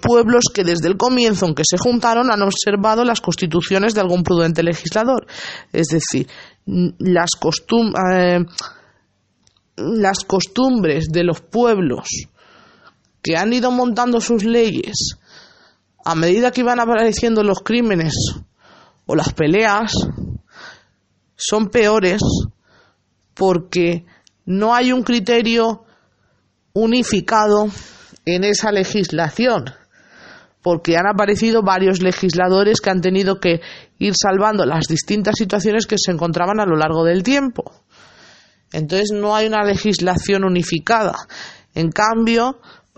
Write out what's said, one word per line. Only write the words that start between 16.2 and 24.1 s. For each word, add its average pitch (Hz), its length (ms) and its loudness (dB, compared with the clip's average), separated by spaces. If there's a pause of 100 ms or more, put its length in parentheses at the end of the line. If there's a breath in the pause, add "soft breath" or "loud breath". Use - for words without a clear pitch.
que 247 120 -2
iban 240 180 0
apareciendo 226 600 0
los 202 180 0
crímenes 214 540 0 (920 soft breath)
o - 100 -4
las - 200 -2
peleas 202 580 0 (1400 loud breath)
son 214 320 -2
peores 214 540 2 (1120 soft breath)
porque 175 720 0 (400 soft breath)